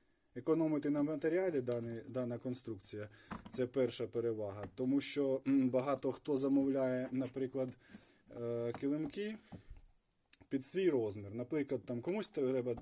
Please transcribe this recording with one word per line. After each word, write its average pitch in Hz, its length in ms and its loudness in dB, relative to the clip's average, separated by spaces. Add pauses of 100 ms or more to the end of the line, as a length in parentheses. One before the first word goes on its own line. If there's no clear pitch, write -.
(340)
економити 156 560 2
на 147 120 2
матеріалі 156 580 2
даний, 117 480 -2
дана 120 300 -4
конструкція. 107 720 -8 (420)
Це 127 160 0
перша 120 400 0
перевага. 107 580 -2 (100)
Тому 135 260 2
що, 135 460 2
м, 135 240 6
багато 131 420 2
хто 147 240 0
замовляє, 135 760 2
наприклад, 131 640 -2 (640)
е, 117 320 0
килимки, 151 640 -2 (1120)
під 131 160 0
свій 185 240 4
розмір. 104 440 0
Наприклад, 139 500 -2
там 120 160 -4
комусь 196 280 -2
треба 127 540 0